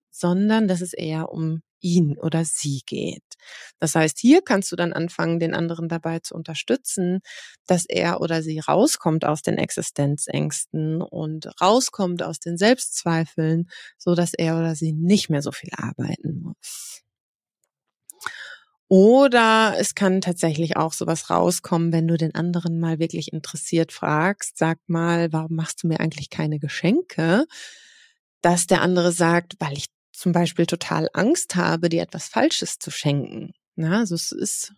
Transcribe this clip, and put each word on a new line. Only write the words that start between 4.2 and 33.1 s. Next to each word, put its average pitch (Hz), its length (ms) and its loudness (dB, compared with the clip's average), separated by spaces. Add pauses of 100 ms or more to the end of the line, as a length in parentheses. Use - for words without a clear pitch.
kannst 202 300 -2
du 180 40 -8
dann 170 160 0
anfangen, 165 460 -2
den 165 160 -2
anderen 170 340 -4
dabei 165 320 -4
zu - 140 -14
unterstützen, 180 840 -2 (460)
dass 175 200 2
er 170 340 0
oder 160 220 -2
sie 156 160 -6
rauskommt 160 680 2
aus 151 180 0
den - 160 -2
Existenzängsten 151 1400 -2
und 156 460 -8 (120)
rauskommt 185 600 2
aus 165 180 -6
den 170 160 -6
Selbstzweifeln, 165 1120 0 (300)
so 175 160 2
dass 170 200 0
er 165 240 0
oder 165 160 0
sie 160 180 -2
nicht 170 360 2
mehr 143 140 2
so 139 100 -6
viel - 240 -14
arbeiten - 640 -6
muss. - 640 -14 (1900)
Oder 220 880 6
es - 180 -2
kann 190 240 2
tatsächlich 165 560 -2
auch 156 160 0
sowas 165 360 -4
rauskommen, 170 640 2
wenn 165 140 2
du 165 100 2
den 156 200 -2
anderen 170 420 -2
mal 165 220 -2
wirklich 165 320 -6
interessiert 165 600 -4
fragst, 160 680 -2
„Sag 165 280 0
mal, 170 460 0
warum 160 240 -2
machst - 260 -6
du 170 60 0
mir 160 100 0
eigentlich 160 320 -4
keine 151 300 -4
Geschenke?“, 190 840 0 (960)
dass 175 240 4
der 180 160 4
andere 180 300 4
sagt, 170 480 2
„Weil 143 180 -6
ich - 80 -10 (260)
zum - 200 -2
Beispiel 175 340 2
total 160 480 -2
Angst 233 420 0
habe, 170 320 2
dir 165 140 0
etwas - 260 -10
Falsches - 500 0
zu - 120 -10
schenken.“ - 640 -4 (240)